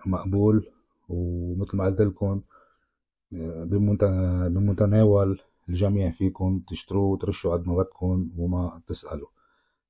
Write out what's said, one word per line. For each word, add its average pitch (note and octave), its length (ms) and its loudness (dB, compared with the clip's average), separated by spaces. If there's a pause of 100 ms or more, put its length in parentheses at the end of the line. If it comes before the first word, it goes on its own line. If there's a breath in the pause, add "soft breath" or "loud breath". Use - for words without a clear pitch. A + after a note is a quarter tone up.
مقبول، G2 680 2 (380)
ومثل F2 680 -4
ما F#2+ 80 0
قلت F#2+ 160 2
لكم، G2 400 0 (920 soft breath)
آه، E2 300 -8
بمت-، G2+ 400 0 (480)
بمتناول G2+ 880 4 (300)
الجميع، F#2+ 420 0
فيكم F#2 480 0
تشتروه F#2 460 -4
وترشوا F#2+ 480 -2
قد F2 140 -2
ما F2 80 0
بدكم F#2 640 -2
وما F2 500 -2
تسألوا. - 400 -10 (640)